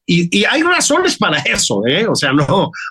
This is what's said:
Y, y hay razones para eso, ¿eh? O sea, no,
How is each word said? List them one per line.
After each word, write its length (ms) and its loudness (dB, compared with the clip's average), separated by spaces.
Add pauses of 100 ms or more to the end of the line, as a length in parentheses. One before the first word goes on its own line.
Y, 320 0
y 100 2
hay 160 0
razones 540 0
para 220 0
eso, 480 -2
¿eh? 220 0
O 80 0
sea, 160 -2
no, 400 2 (180)